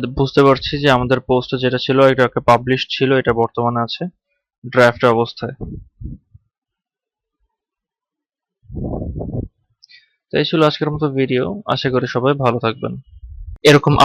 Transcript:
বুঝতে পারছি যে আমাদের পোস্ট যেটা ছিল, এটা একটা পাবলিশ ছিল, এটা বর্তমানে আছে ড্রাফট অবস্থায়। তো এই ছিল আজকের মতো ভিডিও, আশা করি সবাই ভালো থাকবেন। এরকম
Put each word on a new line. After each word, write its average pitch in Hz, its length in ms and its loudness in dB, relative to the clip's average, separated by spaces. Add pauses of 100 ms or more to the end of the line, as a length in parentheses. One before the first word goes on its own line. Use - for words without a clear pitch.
(200)
বুঝতে 139 280 2
পারছি 135 260 2 (100)
যে 147 140 4
আমাদের 123 220 0 (100)
পোস্ট 127 220 0 (120)
যেটা 127 220 0
ছিল, 135 120 0 (140)
এটা 127 180 2
একটা - 120 -6 (100)
পাবলিশ 127 300 2 (140)
ছিল, 131 140 0 (120)
এটা 120 100 0 (100)
বর্তমানে 120 440 -2
আছে - 180 -10 (680)
ড্রাফট 120 280 4 (140)
অবস্থায়। - 400 -4 (4000)
তো - 120 -8
এই 151 80 -2
ছিল 165 100 0 (100)
আজকের 151 240 -4
মতো 151 120 -4 (140)
ভিডিও, 127 240 0 (300)
আশা 135 200 -4
করি 120 220 0
সবাই 131 180 0 (120)
ভালো 120 200 0
থাকবেন। 120 280 -6 (760)
এরকম 147 240 6 (120)